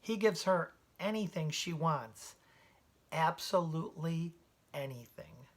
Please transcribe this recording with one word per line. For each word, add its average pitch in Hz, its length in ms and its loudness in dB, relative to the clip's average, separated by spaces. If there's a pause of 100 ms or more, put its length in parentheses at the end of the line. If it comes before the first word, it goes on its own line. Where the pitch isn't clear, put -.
He 220 160 -4
gives 202 260 2
her 180 300 2 (260)
anything 180 500 -2
she 160 240 -4
wants, 147 640 -2 (760)
absolutely 165 1200 0 (400)
anything. 127 840 -10